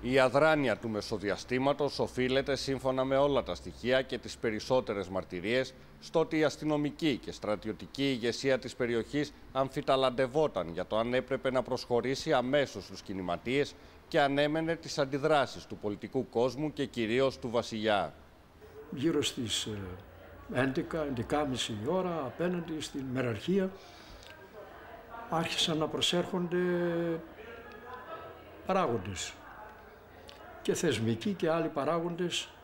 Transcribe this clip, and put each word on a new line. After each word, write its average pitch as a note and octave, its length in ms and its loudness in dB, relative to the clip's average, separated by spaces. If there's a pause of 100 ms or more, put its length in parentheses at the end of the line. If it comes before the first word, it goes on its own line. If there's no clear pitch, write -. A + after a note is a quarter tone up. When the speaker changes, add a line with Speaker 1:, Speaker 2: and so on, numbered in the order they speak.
Speaker 1:
Η B2+ 180 4
αδράνεια C3+ 580 6
του A#2 120 -4
μεσοδιαστήματος A2+ 1080 0
οφείλεται, B2+ 560 2
σύμφωνα C3 480 0
με C3+ 140 2
όλα C#3 260 4
τα F2 120 -2
στοιχεία B2 460 0
και B2+ 160 -4
τις A2 200 -10
περισσότερες G#2+ 720 0
μαρτυρίες, F#2+ 640 -2 (260)
στο - 200 -2
ότι D#3+ 180 0
η D#3 60 4
αστυνομική D3 760 2
και - 140 -8
στρατιωτική G#2 760 -2
ηγεσία B2 500 2
της A#2+ 160 -8
περιοχής A#2+ 580 0 (180)
αμφιταλαντευόταν C3 1200 2
για F2 120 -2
το G#2+ 120 0
αν A#2 160 2
έπρεπε B2+ 380 0
να B2+ 100 2
προσχωρήσει B2+ 720 0
αμέσως B2+ 500 2
στους F#2+ 180 -14
κινηματίες F#2+ 760 -2 (320)
και D#3+ 140 4
ανέμενε D3+ 540 2
τις D#3 220 -8
αντιδράσεις C#3 680 2
του G#2 120 -10
πολιτικού G#2 520 -2
κόσμου B2+ 440 0
και C#3 120 -2
κυρίως A#2+ 540 2
του B2+ 100 -6
βασιλιά. G#2+ 640 2 (800)
Speaker 2:
Γύρω D3 320 2
στις, - 420 -2
ε, G#2+ 120 -6 (760)
έντεκα, D3 520 0
έντεκάμιση B2+ 800 -2
η A#2+ 40 -2
ώρα, F3 380 0
απέναντι E3 560 -4
στην C3+ 320 -8
Μεραρχία, C3+ 580 0 (1600)
άρχισαν E3 480 2
να D#3 100 2
προσέρχονται F3 720 0 (2000)
παράγοντες A#2+ 680 0 (1300)
και - 120 0
θεσμικοί A#2 600 2
και E3+ 160 0
άλλοι D#3+ 180 2
παράγοντες E3 840 -2 (140)